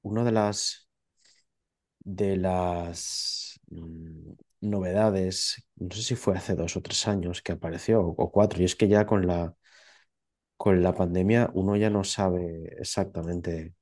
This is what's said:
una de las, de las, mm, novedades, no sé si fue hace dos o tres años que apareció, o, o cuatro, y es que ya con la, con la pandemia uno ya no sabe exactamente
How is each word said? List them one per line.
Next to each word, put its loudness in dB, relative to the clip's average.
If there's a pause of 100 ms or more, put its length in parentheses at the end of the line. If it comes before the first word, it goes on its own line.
una -2
de 2
las, -2 (1080)
de -2
las, -4 (100)
mm, -14 (300)
novedades, 0 (120)
no -8
sé -6
si -2
fue 0
hace -2
dos -4
o -4
tres -4
años -2
que -6
apareció, 0
o, 0
o 0
cuatro, 4
y 6
es 0
que 4
ya 6
con 2
la, -2 (1000)
con 4
la 4
pandemia 4
uno 2
ya 4
no 0
sabe -2
exactamente -6